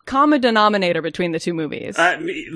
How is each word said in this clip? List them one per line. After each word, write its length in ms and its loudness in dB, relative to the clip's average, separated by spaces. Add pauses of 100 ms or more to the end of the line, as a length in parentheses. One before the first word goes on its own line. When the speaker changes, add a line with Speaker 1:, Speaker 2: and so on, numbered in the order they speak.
Speaker 1:
common 340 4
denominator 600 2
between 320 -4
the 60 -4
two 140 -4
movies. 460 -6
Speaker 2:
Uh, 220 2
me, 340 -8